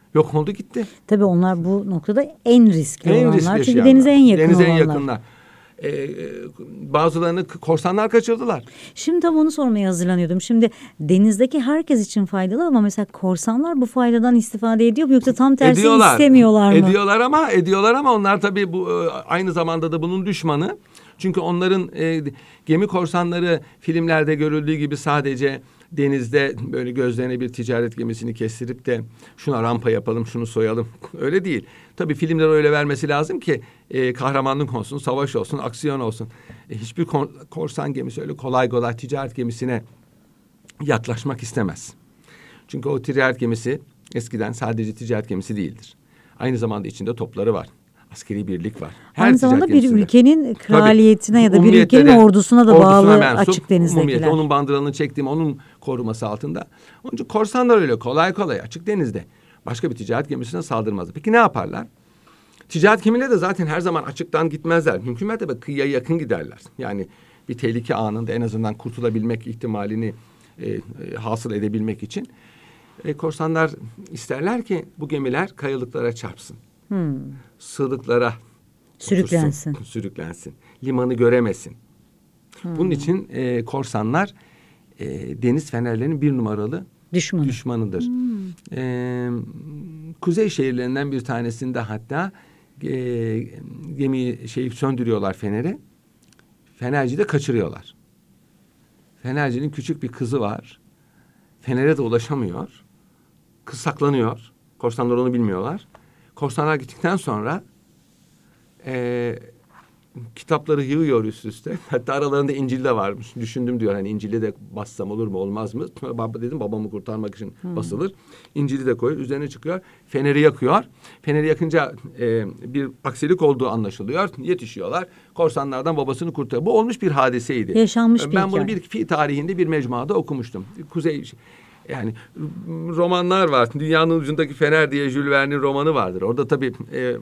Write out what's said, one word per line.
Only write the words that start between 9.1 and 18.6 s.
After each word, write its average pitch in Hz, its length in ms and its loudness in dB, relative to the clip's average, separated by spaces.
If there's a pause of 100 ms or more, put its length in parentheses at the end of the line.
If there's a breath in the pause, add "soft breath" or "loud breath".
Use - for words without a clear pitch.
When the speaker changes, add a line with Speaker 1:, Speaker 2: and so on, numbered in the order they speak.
Speaker 2:
tam 330 180 2
onu 311 140 4
sormaya 240 380 0
hazırlanıyordum. 180 520 0
Şimdi 226 280 2 (300 loud breath)
denizdeki 208 640 2
herkes 277 440 0
için 202 200 -2
faydalı 190 420 -2
ama 262 140 4
mesela 202 240 0
korsanlar 233 760 -2
bu 247 40 2
faydadan 240 500 2
istifade 226 520 2
ediyor 254 200 2
mu? 262 60 4
Yoksa 254 200 4
tam 269 220 4
tersi 254 260 6
Speaker 1:
Ediyorlar. 220 300 8
Speaker 2:
istemiyorlar 220 600 8
mı? 196 60 8
Speaker 1:
Ediyorlar 202 420 4
ama, 285 320 2
ediyorlar 190 420 4
ama 262 200 4
onlar 196 280 2
tabii 196 320 0